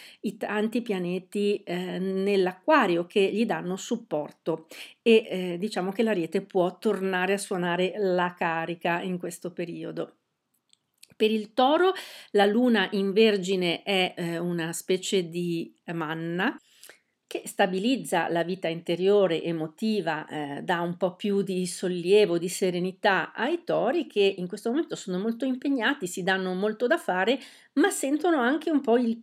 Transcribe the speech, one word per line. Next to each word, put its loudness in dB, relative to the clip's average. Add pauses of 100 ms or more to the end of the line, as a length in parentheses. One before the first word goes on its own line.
(200)
i -6
tanti -2
pianeti, -2
eh, -6
nell'Acquario 2
che 2
gli 0
danno -2
supporto -6 (420)
e, 8
eh, -4
diciamo -4
che -2
l'Ariete 0
può 0
tornare 0
a 2
suonare 0
la 0
carica -2
in -4
questo -10
periodo. -10 (1000)
Per 2
il -4
Toro 4 (380)
la 6
Luna 4
in 0
Vergine 2
è, 0
eh, -4
una -4
specie -2
di -4 (200)
manna -4 (720)
che -8
stabilizza 0
la 0
vita -4
interiore, 2
emotiva, -4
eh, -8
dà 0
un -4
po' -2
più -2
di -2
sollievo, 2
di -2
serenità 0
ai -4
Tori 0
che 2
in -6
questo -6
momento -2
sono -4
molto -2
impegnati, 0
si -6
danno 0
molto 0
da 4
fare, 0 (360)
ma 4
sentono 0
anche 2
un 2
po' 4
il 0